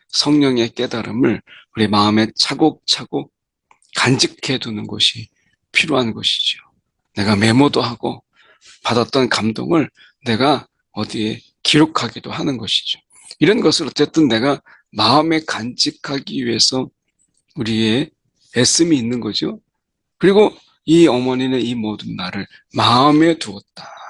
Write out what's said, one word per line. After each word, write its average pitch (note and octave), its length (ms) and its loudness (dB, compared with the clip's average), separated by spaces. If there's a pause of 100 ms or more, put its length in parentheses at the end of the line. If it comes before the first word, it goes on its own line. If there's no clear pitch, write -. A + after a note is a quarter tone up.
(100)
성령의 C3+ 600 2
깨달음을 A#2 720 -2 (340)
우리 G#2+ 120 2
마음에 G#2+ 480 2
차곡차곡 C#3+ 960 -2 (640)
간직해 C3 600 -2
두는 A2 280 -8
것이 G#2+ 420 -4 (440)
필요한 C3 420 0
것이죠. - 440 -4 (560)
내가 G2+ 220 0
메모도 A#2+ 460 2
하고 - 420 -8 (600)
받았던 A#2+ 440 0
감동을 B2 600 -2 (340)
내가 A#2+ 420 0 (260)
어디에 A2 480 -6 (220)
기록하기도 - 680 0
하는 C#3+ 260 -6
것이죠. - 420 -6 (420)
이런 G#3 200 4
것을 D#3+ 260 0
어쨌든 D3 420 2
내가 B2+ 340 0 (280)
마음에 D3+ 560 2
간직하기 C3+ 1000 -6
위해서 A#2+ 420 0 (680)
우리의 A2+ 540 0 (460)
애씀이 D#3 400 2
있는 A#2+ 240 -2
거죠. A2 400 -6 (560)
그리고 G3 400 4 (300)
이 E3 200 6
어머니는 B2+ 540 0
이 A#2+ 140 -2
모든 G#2+ 420 -6
말을 F#2+ 300 -8 (280)
마음에 D3 640 4
두었다. - 480 -16 (240)